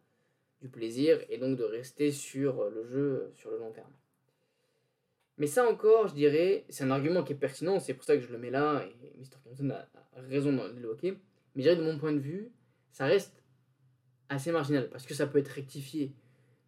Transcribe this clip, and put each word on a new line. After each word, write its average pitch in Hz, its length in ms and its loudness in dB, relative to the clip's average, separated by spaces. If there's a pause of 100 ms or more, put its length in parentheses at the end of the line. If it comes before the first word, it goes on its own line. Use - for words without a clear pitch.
(600)
du 131 80 -16
plaisir, 127 500 2 (100)
et 113 100 -8
donc 131 180 -2
de 120 80 -4
rester 127 480 -4
sur, 139 480 -4
euh, 104 100 -2
le 113 140 -8
jeu, 131 380 -2
euh, - 120 -12
sur - 160 -16
le 110 80 -6
long 113 140 -12
terme. 110 200 -20 (1500)
Mais 147 80 0
ça 240 220 4
encore, 214 400 6
je 151 60 -10
dirais, 147 540 4
c'est - 160 -6
un 131 60 2
argument 147 340 2
qui 147 80 -4
est 135 40 -8
pertinent, 156 440 -2
c'est 147 140 -4
pour - 100 -18
ça 151 120 4
que 131 60 2
je 120 80 -14
le 120 80 -10
mets 123 120 -10
là, 139 360 0
et - 320 -20
Mister 131 240 -20
Crimson 131 280 -6
a, 101 180 -8 (280)
a 127 40 -18
raison 139 320 0
d'en 117 160 -2
l'évoquer, 120 440 -6 (420)
mais 135 80 -4
je - 0 -
dirais 165 140 6
de 165 60 0
mon 160 160 -2
point 151 140 -2
de 147 80 0
vue, 190 320 -8 (400)
ça 135 140 -4
reste 190 360 2 (840)
assez 139 240 -4
marginal, 143 360 2
parce - 180 -16
que 156 80 -10
ça 143 120 0
peut 143 120 2
être 139 100 2
rectifié. 135 640 -8 (560)